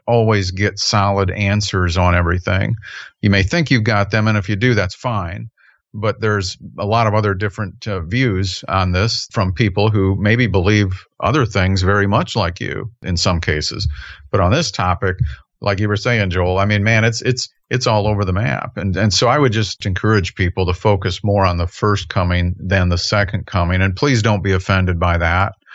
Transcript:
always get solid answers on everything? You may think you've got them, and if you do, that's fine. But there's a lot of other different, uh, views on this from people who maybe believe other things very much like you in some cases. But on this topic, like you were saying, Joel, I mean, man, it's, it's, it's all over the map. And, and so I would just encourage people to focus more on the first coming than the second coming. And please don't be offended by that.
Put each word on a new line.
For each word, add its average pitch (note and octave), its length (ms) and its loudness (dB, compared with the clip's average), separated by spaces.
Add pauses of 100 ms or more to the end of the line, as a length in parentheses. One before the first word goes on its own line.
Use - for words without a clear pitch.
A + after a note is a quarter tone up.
always A2 460 2
get G2 260 -2
solid G2 520 0
answers G2 680 0
on F2+ 160 4
everything? F#2 640 0 (440)
You - 80 2
may G2 140 4
think D#3+ 280 0
you've A#2 140 2
got G#2 260 0
them, A2 160 2
and G#2+ 120 2
if F#2+ 100 -4
you G#2 80 -2
do, A#2+ 180 2
that's F#2 200 0
fine. A2 560 -6 (420)
But G2+ 280 -4
there's G#2 360 0 (220)
a G2+ 80 -4
lot A2+ 220 2
of G#2 60 2
other G#2 200 0
different, G2 520 -6
uh, G2 140 -4
views F#2+ 680 -2
on F#2 240 0
this G2+ 400 0
from F#2 200 0
people G#2 380 2
who G2 280 2
maybe A2+ 280 2
believe G2 580 2 (140)
other B2 260 2
things F#2+ 380 0
very G2+ 240 2
much A#2 300 0
like F2 240 -2
you - 300 -8 (120)
in F2 160 -2
some F2 220 0
cases. D2+ 460 -4 (440)
But G2 100 0
on F2+ 120 4
this D#3+ 180 0
topic, F#2 460 -2 (460)
like G2+ 160 -2
you G#2 100 -2
were G#2 80 0
saying, G#2+ 340 0
Joel, F2+ 280 0
I G2 60 2
mean, G#2 200 2
man, A2+ 200 4
it's, A#2 180 0
it's, B2+ 260 -2 (200)
it's B2+ 180 -2
all G#2+ 200 2
over G#2 180 0
the F#2 80 -2
map. G#2+ 440 -4
And, F2+ 200 -2
and G2 160 2
so B2 160 2
I C3+ 100 4
would C3+ 140 4
just G#2+ 320 -4
encourage G#2 500 0
people F#2 320 0
to F2 60 0
focus G2+ 500 0
more G2+ 220 2
on F2 140 0
the E2+ 80 0
first G#2 420 -2
coming F2+ 500 0
than F#2 300 0
the F2 100 2
second G2+ 480 -2
coming. F#2 360 0
And F#2+ 120 0
please C3 280 2
don't G#2 200 2
be F#2+ 100 0
offended F#2 460 0
by F2 200 2
that. F2 340 0 (220)